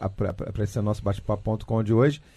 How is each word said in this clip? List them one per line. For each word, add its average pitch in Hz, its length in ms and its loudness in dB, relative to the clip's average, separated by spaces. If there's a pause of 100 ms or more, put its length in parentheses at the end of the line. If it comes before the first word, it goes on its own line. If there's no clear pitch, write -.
a, - 60 -2
a, 98 260 -2
pra 98 300 -4
esse 101 180 -2
nosso 104 220 -2
bate-papo 98 400 -2
ponto 110 200 -2
com 113 200 0
de 107 100 2
hoje. 139 300 4 (140)